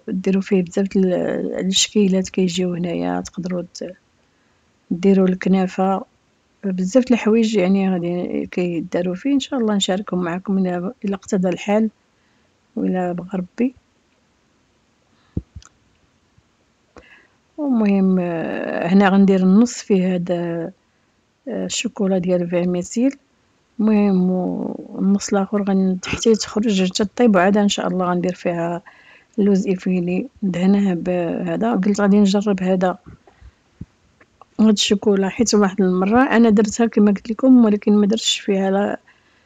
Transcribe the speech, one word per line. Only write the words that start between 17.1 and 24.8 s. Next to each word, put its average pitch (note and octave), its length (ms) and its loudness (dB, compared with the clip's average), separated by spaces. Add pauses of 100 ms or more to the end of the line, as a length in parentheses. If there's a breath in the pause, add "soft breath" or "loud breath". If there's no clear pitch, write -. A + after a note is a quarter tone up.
المهم، G3+ 600 2
آه، - 680 -4
هنا G3 200 6
غندير F#3+ 340 4
النص G3+ 400 4
فيه F#3 320 0
هذا، F3 580 -4 (760)
آه، F#3+ 180 -6
الشوكولا F#3+ 520 -2
ديال F3 320 0
فيرميسيل. F3+ 680 -2 (640)
المهم، G3+ 500 2
و-، F#3 680 -6